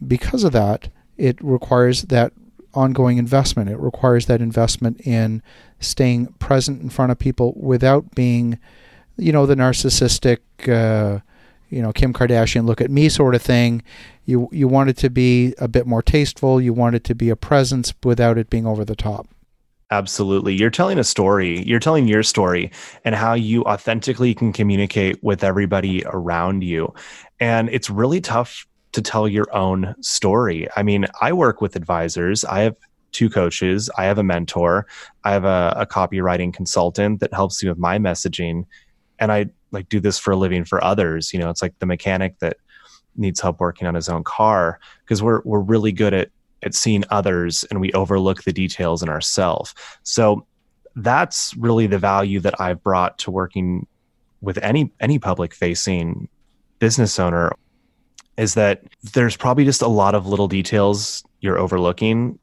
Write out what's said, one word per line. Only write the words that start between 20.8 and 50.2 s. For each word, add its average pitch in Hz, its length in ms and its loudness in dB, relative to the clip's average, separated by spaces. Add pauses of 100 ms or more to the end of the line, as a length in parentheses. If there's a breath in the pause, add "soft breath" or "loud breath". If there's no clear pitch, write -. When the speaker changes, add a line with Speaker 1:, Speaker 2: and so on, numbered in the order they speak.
Speaker 2:
a 117 60 2
story. 92 580 0
You're 117 160 0
telling 147 300 2
your 107 140 4
story 90 500 0 (320 loud breath)
and 113 100 -2
how 113 200 0
you 117 300 0
authentically 113 720 -2
can 110 180 -2
communicate 101 680 0
with 98 220 -2
everybody 95 640 0
around 90 580 -4
you. 85 280 -4 (460 loud breath)
And 117 320 2
it's 127 180 -4
really 123 320 0
tough - 460 -4 (260)
to 110 100 -4
tell 107 260 -2
your 104 260 0
own 95 460 -2
story. 98 760 0
I 104 80 -2
mean, 101 240 0 (140)
I 131 120 0
work 147 280 2
with 101 160 -4
advisors. 87 720 -2
I 98 140 -2
have 110 160 0 (360)
two 113 180 2
coaches. 92 640 0
I 95 100 -2
have 101 120 2
a 104 60 2
mentor. 87 600 0 (360 loud breath)
I 101 100 0
have 98 120 2
a, 90 320 2
a 107 100 -2
copywriting 90 680 -2
consultant 95 680 -2
that - 120 -4
helps 98 300 -4
me 95 60 -2
with 87 100 -4
my 87 200 0
messaging. 87 640 -4 (560 soft breath)
And 107 100 0
I, 104 160 0 (240)
like, 95 180 -10
do 104 120 -2
this 98 180 -2
for 101 140 -2
a 95 40 2
living 90 280 0
for - 180 -2
others. 85 500 -2
You 92 60 -6
know, 85 120 -4
it's - 120 -8
like 90 160 -6
the 92 80 -6
mechanic 92 540 -4
that 82 160 -4 (600 soft breath)
needs 98 240 -4
help 87 200 -2
working 87 260 -4
on 85 80 -4
his 82 140 -6
own 82 160 -4
car, 95 560 0 (260 soft breath)
'cause 104 160 -2
we're, 113 220 2
we're 107 160 0
really 107 320 0
good 98 220 0
at, 92 160 -2 (320)
at 101 120 -6
seeing 104 360 0
others 87 600 -2
and 101 100 -4
we 92 120 -2
overlook 95 520 0
the 95 80 -2
details 85 500 -4
in 80 80 -4
ourself. 82 640 -2 (300 loud breath)
So 107 420 0 (480)